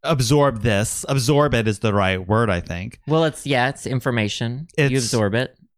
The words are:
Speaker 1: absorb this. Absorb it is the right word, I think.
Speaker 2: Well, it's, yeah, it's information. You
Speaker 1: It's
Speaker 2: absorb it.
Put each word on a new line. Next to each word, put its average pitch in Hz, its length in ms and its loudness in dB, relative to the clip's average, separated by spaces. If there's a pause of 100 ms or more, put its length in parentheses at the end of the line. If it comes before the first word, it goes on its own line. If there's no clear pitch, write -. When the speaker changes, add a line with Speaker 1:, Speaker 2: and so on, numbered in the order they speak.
Speaker 1:
absorb 135 600 2
this. 107 460 0
Absorb 139 460 2
it 113 140 2
is 104 100 -2
the 107 160 0
right 95 320 0
word, 110 240 2
I 87 80 0
think. 87 480 -8
Speaker 2:
Well, 156 200 2
it's, - 200 -6
yeah, 127 220 0
it's - 180 -8
information. 120 800 -4 (100)
You 147 100 4
Speaker 1:
It's 131 180 0
Speaker 2:
absorb 107 320 0
it. 127 200 -4 (220)